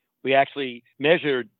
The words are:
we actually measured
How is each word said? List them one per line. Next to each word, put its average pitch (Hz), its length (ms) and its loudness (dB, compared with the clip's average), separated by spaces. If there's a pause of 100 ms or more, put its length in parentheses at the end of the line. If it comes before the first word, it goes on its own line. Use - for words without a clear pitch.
(220)
we 135 120 0
actually 135 500 -2 (140)
measured 139 500 0 (120)